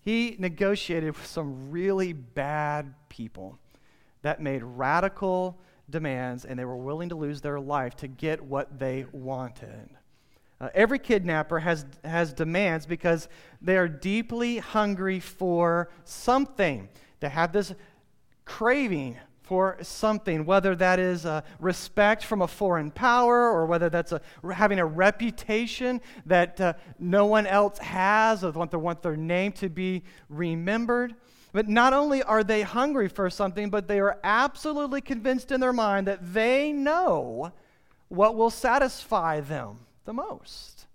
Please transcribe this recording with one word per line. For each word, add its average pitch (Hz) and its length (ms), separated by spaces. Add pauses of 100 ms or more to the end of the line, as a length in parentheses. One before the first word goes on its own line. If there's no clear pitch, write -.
He 233 380
negotiated 175 760
with - 100
some 139 440
really 185 420
bad 147 800 (160)
people 98 500 (640)
that 151 200
made 135 200
radical 180 960 (280)
demands, 131 560
and 131 140
they 127 60
were 127 120
willing 147 340
to 175 40
lose 147 260
their 147 200
life 135 360
to 143 120
get 151 340
what 139 360
they 131 340
wanted. 127 760 (720)
Uh, 127 140
every 226 240
kidnapper 170 600
has, 156 280 (180)
has 165 280
demands 165 540
because 165 420 (340)
they 185 140
are 180 120
deeply 226 680
hungry 190 640
for 170 680 (140)
something. 190 840 (320)
They 143 80
have 165 240
this 196 200 (720)
craving 202 720 (260)
for 185 380
something, 190 640
whether 190 320
that 185 240
is, 180 240
uh, 156 160 (180)
respect 208 680
from 202 180
a 175 40
foreign 170 440
power 240 600
or 165 160
whether 170 220
that's 170 240
a, 165 80 (320)
having 202 260
a 175 80
reputation 226 1120 (260)
that, 180 340
uh, 175 140 (240)
no 196 280
one 214 200
else 202 320
has, 208 680
or 170 80
want 160 180
their, 175 80
want 165 240
their 160 140
name 175 340
to 196 180
be 180 360 (240)
remembered. 214 880 (360)
But 214 160
not 240 240
only 277 300
are 220 220
they 214 180
hungry 247 460
for 190 200
something, 196 420
but 196 180
they 208 100
are 196 240
absolutely 277 800
convinced 254 500
in 262 100
their 254 120
mind 202 340
that 180 260
they 254 400
know 185 800 (560)
what 214 280
will 226 140
satisfy 220 880
them 123 400 (240)
the 208 80
most. - 840